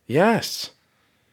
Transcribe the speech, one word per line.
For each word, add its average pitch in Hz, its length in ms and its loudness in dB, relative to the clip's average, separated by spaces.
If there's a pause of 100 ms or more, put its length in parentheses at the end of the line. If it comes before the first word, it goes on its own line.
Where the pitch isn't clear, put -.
Yes. 185 640 0 (640)